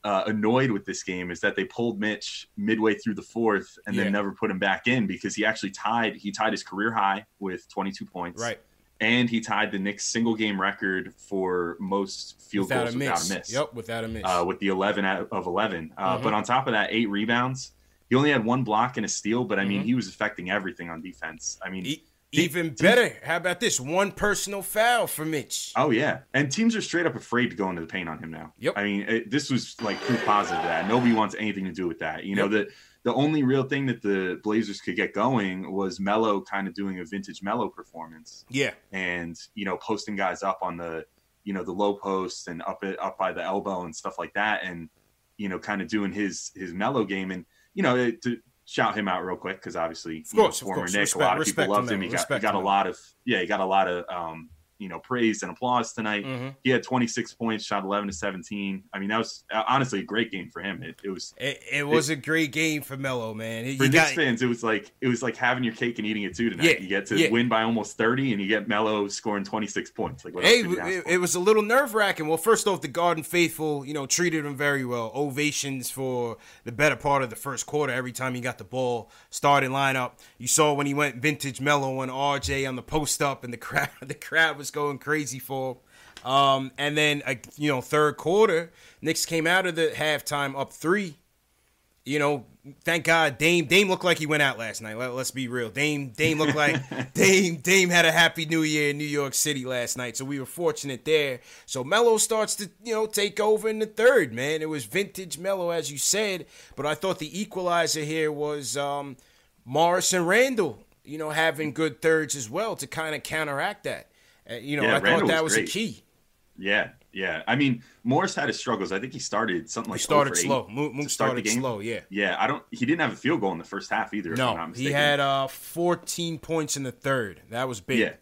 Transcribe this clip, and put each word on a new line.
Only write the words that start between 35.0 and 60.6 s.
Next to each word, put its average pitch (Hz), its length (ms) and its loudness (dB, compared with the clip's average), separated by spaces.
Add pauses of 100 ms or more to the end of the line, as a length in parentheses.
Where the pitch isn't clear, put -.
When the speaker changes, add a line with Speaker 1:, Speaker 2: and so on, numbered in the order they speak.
Speaker 1:
going 98 560 0
was 95 300 -2
Melo 101 400 2
kinda 98 320 -4
doing 95 260 -6
a 90 60 -8
vintage 98 400 -10
Melo 104 240 -2
performance. 80 800 -16
Speaker 2:
Yeah. 123 240 -2 (180)
Speaker 1:
And, 90 460 -6 (180)
you 104 100 -8
know, 90 120 -2
posting 104 400 -6
guys 92 260 -2
up 98 200 -2
on 87 160 -6
the, 82 260 -8 (400)
you 104 80 -6
know, 95 100 -6
the 90 80 -8
low 101 240 0
post 95 540 -4
and 85 140 -10
up, 92 200 -8 (180)
up 95 180 -6
by 92 140 0
the 85 120 -6
elbow 95 400 -4
and 78 100 -10
stuff - 240 -10
like 85 160 -8
that. 104 300 0
And, 85 240 -10 (480)
you 101 120 -6
know, 92 120 -4
kinda 101 240 -4
doing 101 280 -2
his, 101 440 -4
his 92 180 -10
Melo 113 300 0
game. 95 260 -4
And, 90 160 -8 (260)
you 190 120 -2
know, 123 120 6
it, 120 260 2
to 120 140 -2 (300)
shout 107 320 0
him 104 80 -2
out 90 180 -2
real 92 120 -4
quick, 92 260 -8
'cause 87 140 -10
obviously, 82 460 -4
Speaker 2:
Of - 100 -14
Speaker 1:
you - 60 2
know, 220 80 8
Speaker 2:
course, - 140 -2
of 131 60 -14
Speaker 1:
former 95 140 -2
Speaker 2:
course. - 120 -4
Speaker 1:
Knick, 202 100 2
Speaker 2:
Respect, - 180 0
Speaker 1:
a - 40 6
lot 92 160 4
of 156 60 0
people 147 160 0
Speaker 2:
respect 98 80 2
Speaker 1:
loved 104 180 4
Speaker 2:
to 110 60 0
Speaker 1:
him. 98 60 -2
He 92 80 -4
Speaker 2:
Melo. - 40 -6
Speaker 1:
got, 90 60 2
he 85 40 2
Speaker 2:
Respect 123 200 -2
Speaker 1:
got 107 80 4
Speaker 2:
to 101 80 0
Speaker 1:
a - 20 0
Speaker 2:
Melo. 95 60 -2
Speaker 1:
lot 98 220 4
of, 87 100 -8 (260)
yeah, 107 160 2
he 90 60 0
got 98 140 0
a 95 40 2
lot 95 220 4
of, 90 220 -2
um, 82 400 -8 (300)
you 98 100 -10
know, 82 100 -10
praise 113 440 0
and 90 100 -6
applause 123 400 0
tonight. 107 320 -2
Speaker 2:
Mm-hmm. 131 240 -8 (160)
Speaker 1:
He 127 60 4
had 120 120 4
twenty-six 120 520 0
points, 110 320 -2
shot 101 180 -2
eleven 101 240 0
to 95 60 -6
seventeen. 98 680 -6 (120)
I 98 40 -6
mean, 98 120 -4
that 113 80 0
was, - 340 -6
uh, 110 160 0
honestly 131 300 2
a 87 40 -2
great 110 280 -2
game 90 200 -8
for 85 120 -12